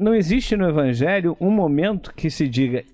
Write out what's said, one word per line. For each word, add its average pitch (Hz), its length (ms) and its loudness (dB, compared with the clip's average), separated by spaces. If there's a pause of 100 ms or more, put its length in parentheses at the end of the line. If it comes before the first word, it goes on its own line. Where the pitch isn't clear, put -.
não 214 140 2
existe 220 420 0
no 196 120 2
Evangelho 151 680 0
um 185 120 0
momento 185 640 0
que - 160 -4
se 147 180 -2
diga, 123 340 -2 (120)